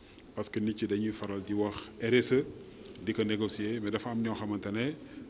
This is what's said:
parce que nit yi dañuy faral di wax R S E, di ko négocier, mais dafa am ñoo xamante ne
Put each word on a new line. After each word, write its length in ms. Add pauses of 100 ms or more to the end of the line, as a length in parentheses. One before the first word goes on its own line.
(340)
parce 140
que 100
nit 220
yi 80
dañuy 240
faral 320
di 80
wax 240 (240)
R 140
S 180
E, 120 (600)
di 80
ko 100
négocier, 560
mais 120
dafa 200
am 120
ñoo 120
xamante 380
ne 220 (360)